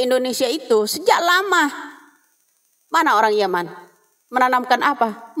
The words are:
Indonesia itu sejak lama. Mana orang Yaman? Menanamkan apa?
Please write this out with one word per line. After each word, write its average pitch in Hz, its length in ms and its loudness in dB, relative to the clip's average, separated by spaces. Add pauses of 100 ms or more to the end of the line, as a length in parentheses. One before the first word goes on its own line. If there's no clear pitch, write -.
Indonesia 254 400 -2
itu 240 400 0
sejak 339 400 0
lama. 349 480 2 (1200)
Mana 311 240 2
orang 214 160 2
Yaman? 185 320 0 (640)
Menanamkan 254 560 2
apa? 240 560 -2